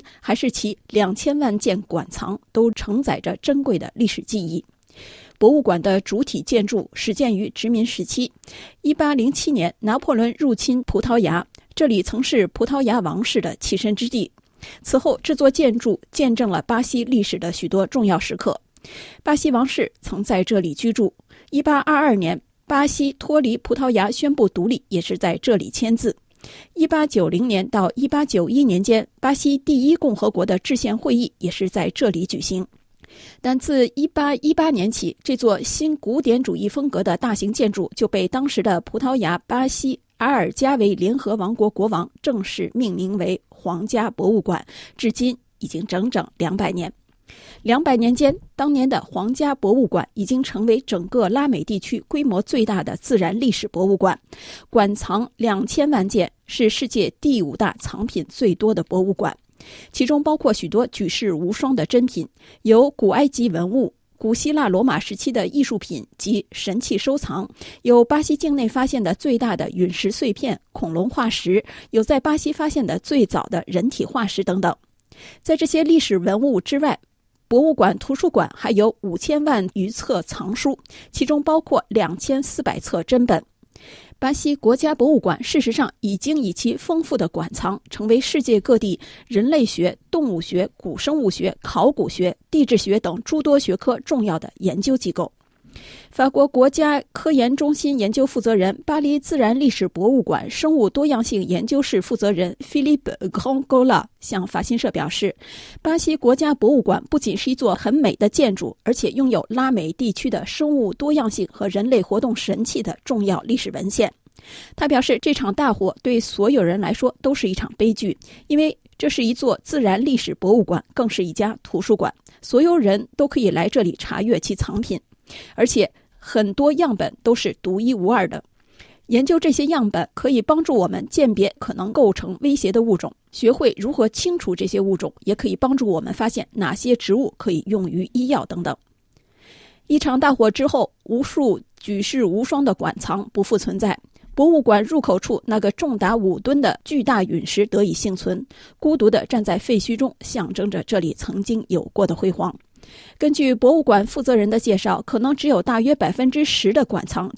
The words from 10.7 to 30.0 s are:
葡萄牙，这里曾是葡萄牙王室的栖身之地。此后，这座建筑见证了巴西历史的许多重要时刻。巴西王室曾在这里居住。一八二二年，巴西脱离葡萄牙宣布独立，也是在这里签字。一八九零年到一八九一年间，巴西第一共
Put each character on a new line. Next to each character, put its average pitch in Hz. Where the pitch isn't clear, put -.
葡 -
萄 240
牙， 170
这 320
里 214
曾 233
是 214
葡 -
萄 277
牙 226
王 170
室 233
的 151
栖 -
身 208
之 233
地。 226
此 -
后， 285
这 311
座 277
建 254
筑 226
见 262
证 226
了 165
巴 233
西 240
历 240
史 -
的 170
许 175
多 190
重 240
要 180
时 185
刻。 -
巴 302
西 294
王 247
室 -
曾 202
在 190
这 202
里 165
居 226
住。 202
一 277
八 294
二 302
二 285
年， 175
巴 285
西 277
脱 302
离 240
葡 -
萄 262
牙 202
宣 277
布 226
独 180
立， -
也 175
是 185
在 175
这 226
里 -
签 226
字。 233
一 320
八 302
九 180
零 180
年 190
到 185
一 269
八 294
九 175
一 277
年 190
间， 220
巴 269
西 277
第 269
一 302
共 277